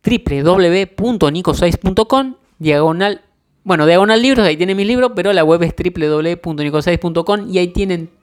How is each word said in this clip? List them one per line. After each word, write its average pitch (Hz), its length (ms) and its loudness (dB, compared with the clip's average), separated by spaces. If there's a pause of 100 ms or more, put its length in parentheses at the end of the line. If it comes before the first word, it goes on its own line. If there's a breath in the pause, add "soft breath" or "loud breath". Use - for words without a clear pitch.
triple 151 400 -2
W 180 460 2
punto 196 440 -2
nico 170 220 -4
saiz 170 240 0
punto 190 300 -2
com, 262 280 -2 (240)
diagonal, 160 640 0 (420)
bueno, 160 220 0
diagonal 202 360 4
libros, 247 260 2
ahí 156 100 0
tienen 190 200 -2
mis 196 100 0
libros, 247 280 0
pero 196 180 0
la 175 100 4
web 165 200 4
es 160 120 -4
triple 170 320 -4
W 156 300 -2
punto 156 260 -8
nico 147 180 -2
saiz 170 160 0
punto 170 280 -4
com 202 240 -2
y 185 80 -2
ahí 180 100 0
tienen 175 420 -4 (140)